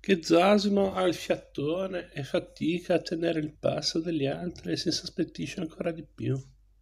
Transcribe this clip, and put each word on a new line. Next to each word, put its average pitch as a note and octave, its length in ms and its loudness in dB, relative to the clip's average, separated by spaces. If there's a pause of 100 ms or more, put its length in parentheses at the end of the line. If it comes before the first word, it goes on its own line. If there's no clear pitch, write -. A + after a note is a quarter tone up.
che F#3+ 180 2
Zosimo G3 720 4
ha F#3 100 0
il F3 100 4
fiatone F3 960 -4
e C#3+ 120 -6
fatica E3+ 720 -2
a D#3+ 60 4
tenere E3 380 -2
il D3+ 140 -4
passo - 480 -2
degli D#3+ 240 -2
altri E3+ 480 -4
e - 20 0
si E3+ 140 -2
insospettisce E3 720 -6
ancora E3 320 -6
di E3 100 -12
più. B2+ 340 -6 (440)